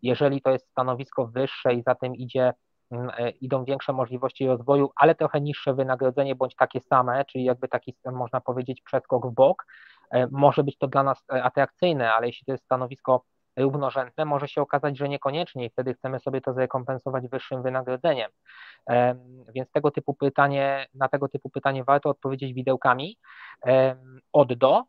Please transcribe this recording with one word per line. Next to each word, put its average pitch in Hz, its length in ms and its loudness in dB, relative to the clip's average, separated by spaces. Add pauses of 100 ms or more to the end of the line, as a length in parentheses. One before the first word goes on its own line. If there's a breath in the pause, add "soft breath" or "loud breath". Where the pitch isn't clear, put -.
Jeżeli 135 400 2
to - 100 0
jest 127 180 -2
stanowisko 127 580 -4
wyższe 127 460 -2
i 120 100 0
za 127 120 2
tym 127 200 -8
idzie, 127 380 0 (380)
mm, 123 260 -8
e, 120 120 -2
idą 131 360 -4
większe 131 280 -4
możliwości 127 540 -4
rozwoju, 135 480 2
ale 156 200 6
trochę 151 260 -2
niższe 143 320 -4
wynagrodzenie 131 640 -2
bądź 127 200 -4
takie - 240 0
same, 127 460 0
czyli 127 180 -6
jakby 127 240 0
taki, 123 280 -6 (160)
można 127 300 -6
powiedzieć, 127 400 -6
przeskok 127 460 -2
w 123 40 -6
bok, 131 340 4 (460 loud breath)
e, 123 200 2
może 139 320 4
być 135 140 -4
to 139 100 -2
dla 135 160 2
nas, 139 300 -2
e, 131 100 0
atrakcyjne, 131 680 0
ale 117 140 2
jeśli - 180 -8
to 135 60 -6
jest 131 120 -6
stanowisko 127 600 0 (340)
równorzędne, 139 680 -2
może 143 220 -2
się - 140 -4
okazać, 143 360 -2
że 139 120 -2
niekoniecznie 139 560 -4
i 113 40 -6
wtedy 127 240 -4
chcemy 131 260 -6
sobie 131 220 -4
to 131 120 -6
zrekompensować 127 720 -4
wyższym 131 360 -8
wynagrodzeniem. 127 680 -2 (540 loud breath)
Em, 123 600 0 (100)
więc 131 160 -8
tego 147 200 2
typu 147 220 -4
pytanie, 139 800 0
na 135 160 -2
tego 139 180 -2
typu 131 220 -10
pytanie 135 340 -2
warto 143 260 2
odpowiedzieć 135 440 -4
widełkami, 131 640 0 (440 loud breath)
em, 131 580 2 (140)
od 135 200 6
do. 139 360 4